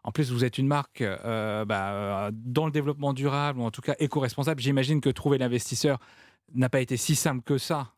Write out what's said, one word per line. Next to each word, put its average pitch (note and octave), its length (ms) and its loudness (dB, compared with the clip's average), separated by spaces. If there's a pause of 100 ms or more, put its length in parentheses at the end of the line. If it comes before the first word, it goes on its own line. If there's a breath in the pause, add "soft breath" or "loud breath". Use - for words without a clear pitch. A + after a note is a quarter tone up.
En - 80 -6
plus, C3+ 200 0
vous B2 140 2
êtes A#2+ 120 0
une C3+ 100 2
marque, C#3+ 340 0
euh, A2 640 -2
bah, G2+ 260 0
euh, G2+ 420 -2
dans B2 320 0
le D#3 60 -2
développement C#3+ 420 0
durable, C#3 460 0
ou A#2+ 60 -2
en A2+ 60 0
tout B2+ 100 -12
cas C#3+ 180 0
éco-responsable. C#3 640 0
J'imagine C3+ 380 2
que C3+ 100 2
trouver C#3 280 2
l'investisseur B2+ 600 0 (560 soft breath)
n'a B2+ 140 4
pas C#3 120 2
été B2+ 160 -2
si D#3 160 2
simple C3+ 300 0
que C#3 160 0
ça, D3 380 -4